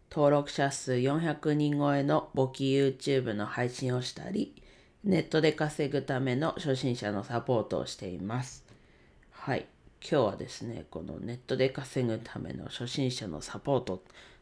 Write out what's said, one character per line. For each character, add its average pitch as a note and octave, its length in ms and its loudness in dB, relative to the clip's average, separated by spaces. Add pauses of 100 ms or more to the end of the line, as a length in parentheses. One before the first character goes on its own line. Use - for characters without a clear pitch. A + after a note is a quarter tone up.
登 D3 220 6
録 C#3+ 180 4
者 C#3 220 2
数 B2+ 300 0
四 C#3 180 2
百 D#3 340 0
人 D3 240 4
超 C#3+ 160 4
え C#3 80 4
の D3 320 2
簿 C3 140 2
記 C3+ 260 0
YouTube C3+ 600 2
の G#2 120 -2
配 B2 240 -2
信 B2+ 240 -2
を B2 80 0
し - 120 -6
た - 180 -10
り、 - 240 -4 (480)
ネ F#3 160 4
ッ D#3 80 0
ト D#3+ 140 2
で D#3 100 6
稼 D3+ 380 0
ぐ C#3 120 0
た C3+ 200 -2
め B2+ 160 2
の D#3 160 0
初 C3+ 240 0
心 B2+ 180 0
者 G#2 160 -4
の G#2 140 -4
サ A#2 160 -2
ポ A#2+ 180 2
ー G#2 40 2
ト F#2 160 -2
を B1+ 60 -2
し - 120 -10
て G2 100 -8
い F2+ 140 -6
ま A2 200 -2
す。 - 240 -12 (680)
は - 260 -4
い。 - 100 -8 (320)
今 D3 220 2
日 A#2 60 6
は G2 100 -2
で - 100 -8
す - 140 -14
ね、 A#2 280 -8
こ E2 140 -10
の D#2 160 -8
ネ A2+ 140 -6
ッ B2 40 -8
ト B2+ 200 -4
で C3 120 4
稼 C3+ 380 -2
ぐ A2+ 160 0
た - 160 -10
め B2+ 140 -8
の B2+ 140 -8
初 - 200 -8
心 C3 240 0
者 B2 160 -6
の D#2 140 -6
サ - 180 -10
ポ C#3 200 2
ー - 20 -
ト F#2+ 160 -4
っ - 40 -20 (400)